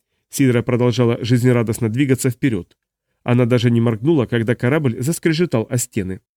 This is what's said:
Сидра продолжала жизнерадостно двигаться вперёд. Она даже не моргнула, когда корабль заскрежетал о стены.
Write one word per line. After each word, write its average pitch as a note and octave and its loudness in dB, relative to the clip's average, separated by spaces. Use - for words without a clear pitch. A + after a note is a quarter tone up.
Сидра A#2+ 2
продолжала A#2+ 0
жизнерадостно A#2 0
двигаться C3 -2
вперёд. A2 -4
Она B2 2
даже A#2+ 2
не A#2 2
моргнула, A#2 0
когда A#2 -2
корабль B2+ -2
заскрежетал D3+ -2
о B2 -2
стены. F#2+ -6